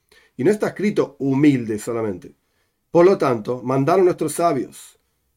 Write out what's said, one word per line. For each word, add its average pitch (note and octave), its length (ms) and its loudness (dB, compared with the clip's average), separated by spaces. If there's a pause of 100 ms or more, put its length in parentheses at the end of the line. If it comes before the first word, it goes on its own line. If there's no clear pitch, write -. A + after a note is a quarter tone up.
(360)
Y B2 60 -6
no E3 80 4
está G#3 180 0
escrito F3+ 520 -2
humilde C3+ 580 2
solamente. G#2+ 560 -8 (560)
Por E3+ 140 4
lo F#3+ 120 4
tanto, B2 460 -4
mandaron C#3 440 2
nuestros D#3+ 260 -2
sabios - 640 -4 (380)